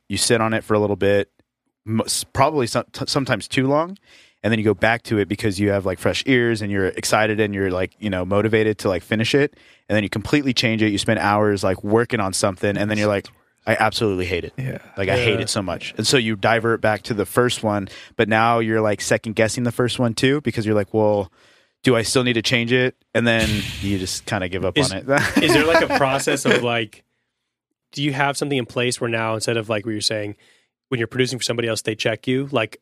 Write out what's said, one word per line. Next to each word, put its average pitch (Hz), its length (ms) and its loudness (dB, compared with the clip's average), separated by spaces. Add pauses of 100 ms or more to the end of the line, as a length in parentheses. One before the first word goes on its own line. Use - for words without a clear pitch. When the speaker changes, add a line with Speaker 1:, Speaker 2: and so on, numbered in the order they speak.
Speaker 1:
you 98 80 -4
sit 117 240 2
on 110 120 0
it 110 100 -2
for 110 100 -2
a 107 60 4
little 104 160 2
bit, 101 360 2 (540)
mo-, 110 200 -2
s-, - 180 -4
probably 135 440 0
some-, - 240 -2
t-, - 160 -8
sometimes 127 400 -2
too 131 200 0
long, 165 300 0 (460)
and 104 80 2
then 113 80 2
you 104 60 -2
go 107 80 4
back 113 300 0
to 107 160 0
it 98 100 2
because 101 300 -4
you 101 100 2
have, 98 160 -2
like, 92 140 -4
fresh 90 260 -2
ears 120 380 2
and 101 80 -6
you're 98 160 0
excited 107 520 0
and 104 140 0
you're, 98 160 -2
like, 90 300 -4
you 107 100 -4
know, 92 160 -2
motivated 107 540 2
to, 107 100 0
like, 90 140 -2
finish 110 320 0
it, 143 180 2 (340)
and 101 80 -2
then 107 60 2
you 98 80 -4
completely 135 440 0
change 110 280 0
it. 107 100 4
You 98 60 0
spend 107 220 0
hours, 104 440 2
like, 95 200 0
working 113 360 2
on 95 140 -2
something, 101 440 0
and 104 120 -2
then 107 80 0
you're 104 100 0
like, 101 200 -2 (400)
"I 110 120 2
absolutely 104 460 0
hate 87 180 -4
it. - 140 -14
Speaker 2:
Yeah. 131 220 -8 (180)
Speaker 1:
Like, 98 100 -2
I 110 100 0
hate 113 180 0
Speaker 3:
Yeah. - 60 -4
Speaker 1:
it 107 80 -6
so 107 120 -4
much." 87 360 -8
And 107 100 -2
so 143 100 4
you 110 180 0
divert 113 460 2
back 107 220 0
to 120 100 -6
the 98 140 0
first 123 360 0
one, 104 260 -2 (280)
but 110 100 2
now 113 300 4
you're, 110 240 0
like, 107 200 0
second 110 340 -2
guessing 110 280 2
the 120 80 0
first 123 280 -2
one 117 160 0
too 139 260 0
because 113 240 -4
you're 107 100 2
like, 104 200 0
"Well, 104 360 2 (520)
do 127 120 4
I 113 60 2
still 123 220 0
need 123 100 2
to 113 80 2
change 117 300 0
it?" 127 240 2 (180)
And 117 140 2
then 113 200 2
Speaker 3:
<laughs> 101 340 -4
Speaker 1:
you 98 180 -2
just - 260 -8
kinda 92 240 -4
give 92 160 -4
up 95 140 0
Speaker 3:
Is, 135 120 0
Speaker 1:
on 95 60 -6
it. - 120 -8
<laughs> - 340 2
Speaker 3:
is 160 100 4
there, 151 140 4
like, 165 200 4
a 277 120 -2
process 139 460 0
of, 127 180 2
like, 117 400 -4 (880)
do 143 100 -8
you 143 120 0
have 143 240 0
something 143 200 -2
in 120 80 -2
place 123 360 -4
where 120 80 -2
now 113 260 -2
instead 113 220 -2
of, 107 100 -4
like, 110 180 -4
what 113 60 -4
you're 107 100 -4
saying, 104 340 -4 (520)
when 131 100 -4
you're 113 100 -2
producing 127 300 -2
for - 60 -6
somebody 117 240 -2
else, 110 140 -2
they 113 120 -4
check 110 320 -4
you, 131 260 -2
like, 113 300 -2